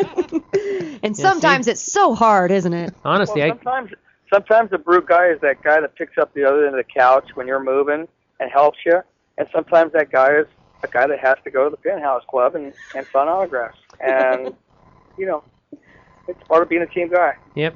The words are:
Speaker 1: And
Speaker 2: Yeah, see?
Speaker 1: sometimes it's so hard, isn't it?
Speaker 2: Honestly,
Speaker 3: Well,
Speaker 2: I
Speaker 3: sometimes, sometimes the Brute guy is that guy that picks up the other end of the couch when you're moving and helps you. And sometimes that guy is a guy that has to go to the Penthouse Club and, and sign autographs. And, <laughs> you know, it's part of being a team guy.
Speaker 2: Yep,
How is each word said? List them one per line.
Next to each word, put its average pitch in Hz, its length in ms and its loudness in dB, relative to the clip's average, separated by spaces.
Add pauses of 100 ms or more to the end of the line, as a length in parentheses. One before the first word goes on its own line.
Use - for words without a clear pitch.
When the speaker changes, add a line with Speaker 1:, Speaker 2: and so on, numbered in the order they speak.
(1040)
Speaker 1:
And 214 140 -6
Speaker 2:
Yeah, - 0 -
see? - 40 -8
Speaker 1:
sometimes 294 460 0
it's - 140 -4
so 359 340 0
hard, 208 360 2
isn't 180 220 0
it? 170 200 -8 (100)
Speaker 2:
Honestly, 156 380 0
Speaker 3:
Well, 147 100 2
Speaker 2:
I - 40 -6
Speaker 3:
sometimes, 247 360 -8 (420)
sometimes 214 360 2
the 185 80 -4
Brute 175 280 2
guy 180 260 4
is 147 100 -2
that 139 200 -2
guy 156 200 2
that - 140 -8
picks - 220 -8
up 156 160 -2
the 143 120 -2
other 143 200 4
end 135 120 -2
of 123 80 -4
the - 80 -20
couch 131 400 4
when 127 120 -10
you're 135 160 -4
moving 139 460 -2 (320)
and 127 120 -6
helps 147 340 2
you. 175 160 2 (360)
And 147 160 -4
sometimes 165 400 0
that 156 200 0
guy 131 240 4
is 151 80 0 (380)
a - 40 -10
guy 123 200 0
that 143 120 -4
has 131 240 0
to 143 80 -14
go 135 140 0
to 147 40 -2
the 151 80 -8
Penthouse 147 520 -4
Club 135 260 0
and, 143 160 -10 (240)
and 135 160 -10
sign 139 160 0
autographs. 143 500 -4 (220)
And, 131 560 -2 (300)
<laughs> - 320 -20
you 190 80 -6
know, 160 180 -6 (840)
it's - 140 -16
part 160 200 2
of - 60 -4
being 170 140 0
a 160 40 -4
team 175 220 -4
guy. 175 260 0 (200)
Speaker 2:
Yep, 156 200 -4